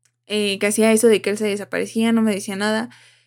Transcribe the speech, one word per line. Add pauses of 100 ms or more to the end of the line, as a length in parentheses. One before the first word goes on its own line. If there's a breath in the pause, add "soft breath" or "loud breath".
(280)
eh,
que
hacía
eso
de
que
él
se
desaparecía,
no
me
decía
nada (380 soft breath)